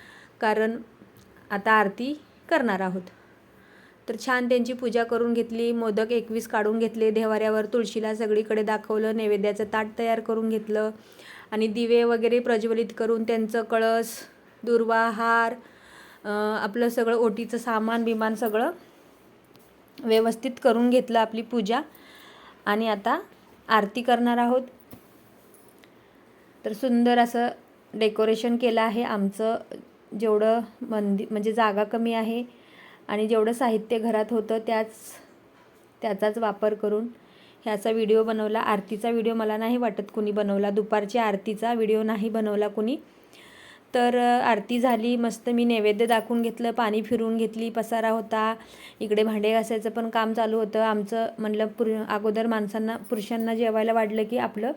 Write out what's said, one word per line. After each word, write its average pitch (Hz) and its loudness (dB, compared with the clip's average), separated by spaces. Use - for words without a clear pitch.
कारण 220 0
आता 202 0
आरती 220 2
करणार 233 2
आहोत. 185 -2
तर 226 -6
छान 247 0
त्यांची 247 2
पूजा 240 0
करून 233 0
घेतली, 233 0
मोदक 220 0
एकवीस 226 -2
काढून 220 0
घेतले 220 2
देवाऱ्यावर, 220 0
तुळशीला 220 -2
सगळीकडे 214 0
दाखवलं, 220 0
नैवेद्याचं 208 0
ताट 220 0
तयार 226 0
करून 226 -2
घेतलं 214 -2
आणि 220 0
दिवे 233 2
वगैरे 233 2
प्रज्वलित 226 0
करून 226 0
त्यांचं 226 -2
कळस, 226 0
दुर्वा, 226 2
हार, 233 2
अ, 208 -2
आपलं 233 0
सगळं 233 0
ओटीचं 226 0
सामान 226 -2
बिमान 220 0
सगळं 214 -2
व्यवस्थित 226 2
करून 240 4
घेतलं 247 2
आपली 220 0
पूजा 233 -2
आणि 214 0
आता 226 -2
आरती 214 2
करणार 240 2
आहोत. 240 2
तर 214 -4
सुंदर 240 2
असं 240 2
डेकोरेशन 220 2
केलं 226 2
आहे 226 0
आमचं, 220 0
जेवढं 220 4
मंदि-, 208 -2
म्हणजे 214 -2
जागा 214 2
कमी 233 -2
आहे 226 -2
आणि 214 -2
जेवढं 220 2
साहित्य 233 0
घरात 214 0
होतं 226 0
त्याच, 220 0
त्याचाच 214 -2
वापर 214 0
करून 208 -2
ह्याचा 214 -2
व्हिडिओ 220 4
बनवला. 220 -2
आरतीचा 208 -2
व्हिडिओ 233 0
मला 214 -2
नाही 226 0
वाटत 214 -2
कुणी 208 -2
बनवला, 202 0
दुपारच्या 208 0
आरतीचा 214 -2
व्हिडिओ 220 2
नाही 220 -2
बनवला 208 0
कुणी. 220 -2
तर, 247 2
अ, 240 4
आरती 233 0
झाली, 240 2
मस्त 233 -2
मी 240 2
नैवेद्य 214 2
दाखवून 233 0
घेतलं, 233 -2
पाणी 220 0
फिरवून 226 -2
घेतली, 226 -4
पसारा 226 -2
होता, 220 0
इकडे 214 2
भांडे 214 0
घासायचं 226 0
पण 226 -4
काम 220 0
चालू 220 0
होतं 220 0
आमचं. 220 0
म्हणलं 214 -2
पुर-, 220 -2
अगोदर 214 0
माणसांना, 220 -2
पुरुषांना 226 -4
जेवायला 220 0
वाढलं 220 0
की 220 -2
आपलं 233 -2